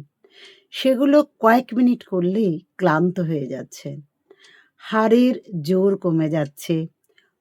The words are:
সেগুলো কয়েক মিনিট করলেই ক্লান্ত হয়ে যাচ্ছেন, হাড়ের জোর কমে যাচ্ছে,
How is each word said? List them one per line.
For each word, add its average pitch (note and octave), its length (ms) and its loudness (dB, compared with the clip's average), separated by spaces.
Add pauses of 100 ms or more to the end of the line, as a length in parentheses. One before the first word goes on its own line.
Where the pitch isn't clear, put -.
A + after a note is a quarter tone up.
(720)
সেগুলো C#4 440 2 (220)
কয়েক A#3 360 2
মিনিট B3 300 0
করলেই F#3 480 -2 (220)
ক্লান্ত F3 440 0
হয়ে D#3 280 -4
যাচ্ছেন, C3 500 -14 (840)
হাড়ের A3+ 520 2 (260)
জোর F#3 360 0
কমে D#3+ 320 -2
যাচ্ছে, D#3 460 -4 (640)